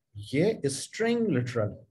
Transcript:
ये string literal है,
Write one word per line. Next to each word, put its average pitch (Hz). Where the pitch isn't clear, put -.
ये 147
string 226
literal 120
है, -